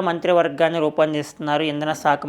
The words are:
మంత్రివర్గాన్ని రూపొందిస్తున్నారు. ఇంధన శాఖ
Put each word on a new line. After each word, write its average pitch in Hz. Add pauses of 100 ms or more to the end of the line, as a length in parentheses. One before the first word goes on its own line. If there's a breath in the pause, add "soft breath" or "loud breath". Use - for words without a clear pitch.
మంత్రివర్గాన్ని 165
రూపొందిస్తున్నారు. 151 (100)
ఇంధన 151 (120)
శాఖ 147